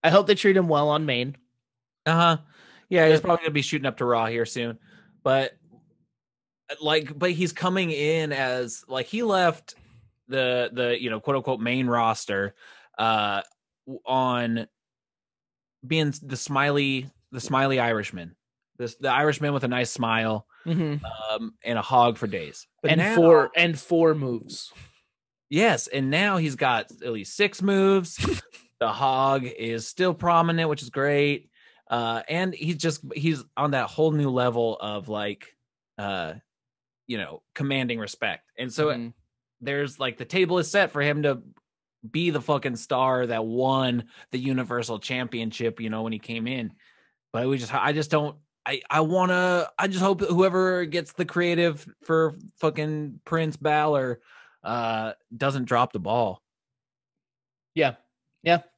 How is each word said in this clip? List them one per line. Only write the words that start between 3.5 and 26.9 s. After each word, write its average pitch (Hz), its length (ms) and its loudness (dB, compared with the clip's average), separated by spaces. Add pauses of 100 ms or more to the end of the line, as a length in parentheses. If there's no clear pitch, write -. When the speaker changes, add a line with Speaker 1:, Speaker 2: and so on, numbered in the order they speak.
Speaker 2:
be 147 100 0
shooting 139 240 -4
up 123 120 -4
to 127 60 -2
Raw 117 220 2
here 117 200 -2
soon. 117 320 -6 (440)
But, 135 300 2 (1300)
like, 156 380 0
but 180 140 0
he's 165 200 -2
coming 185 380 0
in 151 420 0
as, 127 560 -4
like, 131 180 -4
he 226 160 -4
left 185 520 0 (540)
the, 123 440 0
the, 120 280 0
you 120 100 -4
know, 110 100 -4
quote 139 160 0
unquote 131 240 -2
main 123 280 0
roster, 110 680 0 (420)
uh, 104 460 0 (440)
w-, 131 200 -14
on 123 600 0 (1200)
being 151 360 0
the 131 140 -10
smiley, 139 720 0 (220)
the 131 80 -10
smiley 135 400 2
Irishman, 101 540 -2 (440)
this, 120 180 -8
the 135 140 -2
Irishman 143 420 2
with 135 120 -2
a 123 40 -2
nice 123 220 -2
smile, 113 560 -2 (200)
Speaker 1:
Mm-hmm. 156 360 -2 (320)
Speaker 2:
um, 110 200 -8 (100)
and 117 140 0
a 110 40 -2
hog 120 360 4
for 120 80 -4
days. 87 400 -8 (160)
But 156 100 0
Speaker 1:
And 160 60 4
Speaker 2:
now 202 160 2
Speaker 1:
four, 165 420 8
and 170 240 2
four 165 340 4
moves. 127 560 -6 (800)
Speaker 2:
Yes, 170 380 2
and 135 240 -2
now 190 260 2
he's 156 180 0
got 120 360 0 (120)